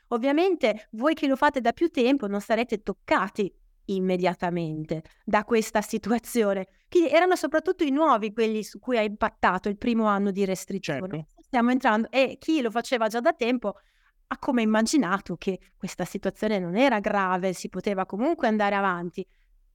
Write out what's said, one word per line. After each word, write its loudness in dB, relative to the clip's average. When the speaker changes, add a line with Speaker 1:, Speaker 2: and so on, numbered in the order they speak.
Speaker 1:
Ovviamente 0
voi 0
che -2
lo 2
fate 2
da 2
più 0
tempo 2
non -2
sarete -2
toccati -2
immediatamente -2
da 2
questa 0
situazione." -2
Quindi 2
erano 6
soprattutto -2
i 2
nuovi 2
quelli 0
su -14
cui -4
ha 2
impattato 0
il -4
primo 0
anno 2
di -2
restrizione. -4
Speaker 2:
Certo. -12
Speaker 1:
Stiamo 0
entrando, 2
e 2
chi -2
lo -2
faceva -2
già -4
da 2
tempo -2
ha -8
come 2
immaginato 2
che -4
questa -8
situazione -4
non -4
era 4
grave, 0
si -10
poteva -4
comunque -2
andare 0
avanti. -2